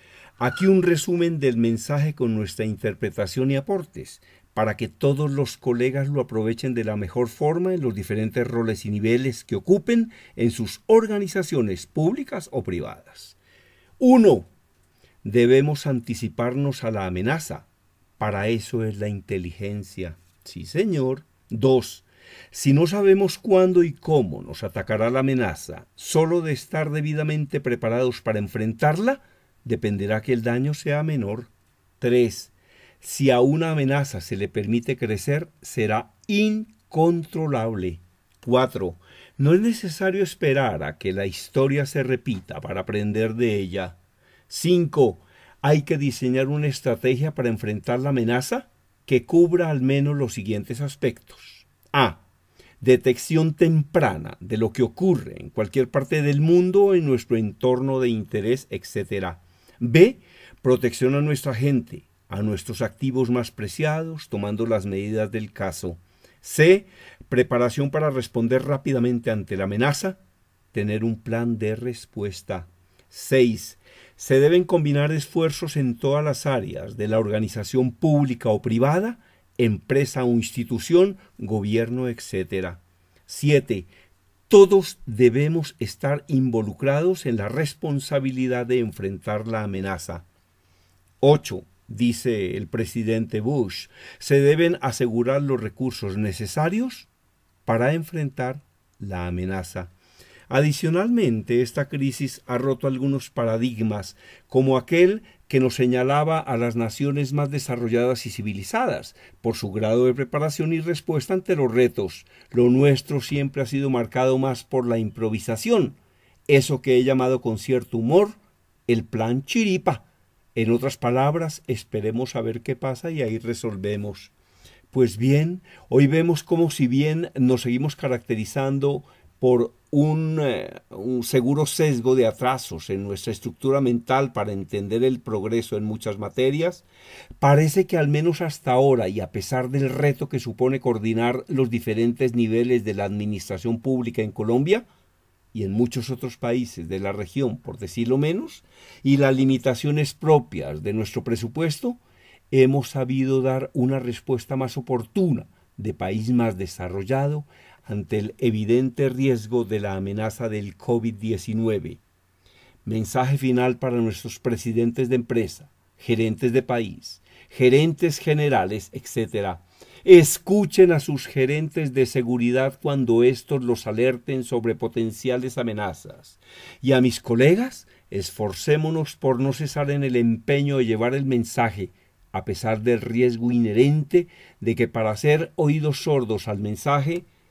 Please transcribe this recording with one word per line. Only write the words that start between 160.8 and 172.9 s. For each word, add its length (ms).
diecinueve. 800
Mensaje 520
final 420
para 180
nuestros 420
presidentes 680
de 60
empresa, 560
gerentes 560
de 80
país, 600
gerentes 680
generales, 760
etcétera. 680
Escuchen 880
a 80
sus 260
gerentes 680
de 120
seguridad 760
cuando 420